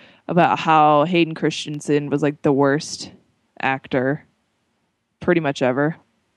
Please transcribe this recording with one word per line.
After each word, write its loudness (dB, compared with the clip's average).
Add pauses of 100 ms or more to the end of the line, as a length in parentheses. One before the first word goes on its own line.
(280)
about 2
how 4
Hayden 0
Christensen -4
was, -2
like, -2
the 2
worst -2 (480)
actor -4 (920)
pretty 0
much -4
ever. -2 (400)